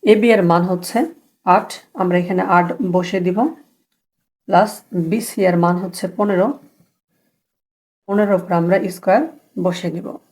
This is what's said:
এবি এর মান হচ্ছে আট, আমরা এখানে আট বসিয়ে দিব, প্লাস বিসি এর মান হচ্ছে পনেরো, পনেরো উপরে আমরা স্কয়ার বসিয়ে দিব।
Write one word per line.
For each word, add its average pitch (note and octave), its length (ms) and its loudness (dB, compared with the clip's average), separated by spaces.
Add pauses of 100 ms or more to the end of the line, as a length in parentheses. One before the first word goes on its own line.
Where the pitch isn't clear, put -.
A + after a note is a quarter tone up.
এবি A3 300 4
এর G3+ 120 4
মান E3+ 180 4
হচ্ছে F#3 440 -2 (380)
আট, F#3+ 300 2 (200)
আমরা F3+ 240 0
এখানে F#3 240 0
আট F3+ 320 2 (180)
বসিয়ে F3+ 300 -2
দিব, F3+ 160 -2 (1080)
প্লাস G3 460 0
বিসি F#3+ 540 -2
এর F3 120 2
মান F3 200 2
হচ্ছে F3+ 300 -8
পনেরো, G#3 520 -2 (1500)
পনেরো G3+ 300 2
উপরে F3+ 200 -2
আমরা F3+ 340 2
স্কয়ার F#3+ 320 0 (420)
বসিয়ে F3 300 -4
দিব। - 240 -10 (140)